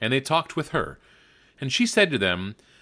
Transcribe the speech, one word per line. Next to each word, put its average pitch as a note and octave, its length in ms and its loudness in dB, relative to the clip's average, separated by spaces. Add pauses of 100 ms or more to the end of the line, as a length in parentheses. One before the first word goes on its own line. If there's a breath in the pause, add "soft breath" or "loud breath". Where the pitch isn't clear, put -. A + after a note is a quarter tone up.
and A2+ 140 0
they C3+ 60 2
talked D#3 360 -2
with D#3 140 -6
her. - 280 -4 (640 soft breath)
And C3+ 100 -4
she - 140 2
said G#3 260 4
to C3 80 0
them, F#2+ 360 0 (280 soft breath)